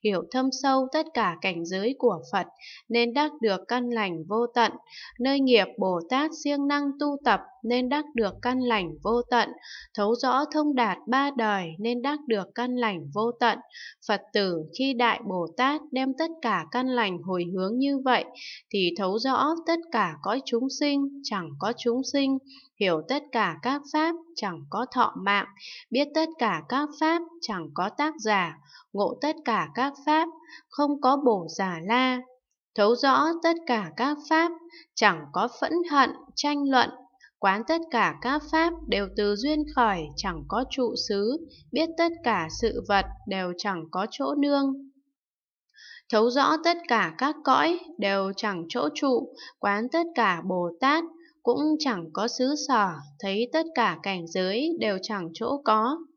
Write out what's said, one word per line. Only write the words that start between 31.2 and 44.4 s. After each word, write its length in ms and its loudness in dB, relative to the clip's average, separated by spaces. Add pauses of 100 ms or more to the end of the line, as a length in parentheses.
bổ 220 4 (100)
giả 300 -2
la, 340 2 (540)
thấu 200 6
rõ 320 4 (160)
tất 140 4 (100)
cả 300 0
các 200 0 (120)
pháp, 220 4 (440)
chẳng 240 4 (120)
có 160 0 (140)
phẫn 100 -2 (200)
hận, 180 6 (260)
tranh 340 0
luận, 200 4 (500)
quán 280 2
tất 140 0 (100)
cả 300 2
các 200 0 (100)
pháp 220 2 (140)
đều 200 0 (100)
từ 180 2
duyên 280 0 (120)
khởi, 260 2 (140)
chẳng 320 -6
có 240 -2
trụ 240 -2 (120)
xứ, 400 -2 (240)
biết 260 0
tất 140 2 (120)
cả 240 0 (140)
sự 260 0
vật 180 4 (220)
đều 300 -4
chẳng 340 -4
có 200 -2
chỗ 240 -2
nương. 380 2 (1400)